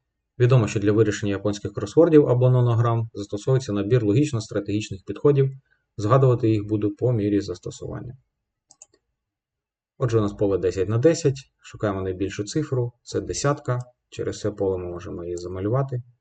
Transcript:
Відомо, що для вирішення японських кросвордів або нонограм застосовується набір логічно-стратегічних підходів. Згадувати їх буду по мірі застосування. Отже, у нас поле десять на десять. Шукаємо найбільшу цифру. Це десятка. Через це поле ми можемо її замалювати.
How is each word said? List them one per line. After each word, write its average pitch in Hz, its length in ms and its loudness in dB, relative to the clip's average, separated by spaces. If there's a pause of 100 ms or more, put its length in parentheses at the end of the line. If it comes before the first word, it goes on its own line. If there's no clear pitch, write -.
(380)
Відомо, 120 300 4
що 104 120 -4
для 101 120 2
вирішення 104 400 2
японських 101 400 -4
кросвордів 156 560 4
або 127 220 4
нонограм 117 640 2
застосовується 104 580 -2
набір 107 320 0
логічно-стратегічних 107 1000 -2
підходів. 135 460 2 (440)
Згадувати 120 540 2
їх 104 160 0
буду 104 280 -2
по 123 180 0
мірі 101 280 0
застосування. - 760 -12 (1800)
Отже, 113 200 0
у - 20 4
нас 101 120 -2
поле 98 260 0
десять 92 300 0
на 113 100 0
десять. 147 400 2 (200)
Шукаємо 95 440 -6
найбільшу 95 420 -6
цифру. 127 480 -4 (100)
Це - 180 -6
десятка. 123 580 -4 (300)
Через 101 320 -8
це 104 100 -4
поле 95 280 -2
ми 90 80 -8
можемо 87 380 -10
її 87 120 -8
замалювати. 107 640 -4 (180)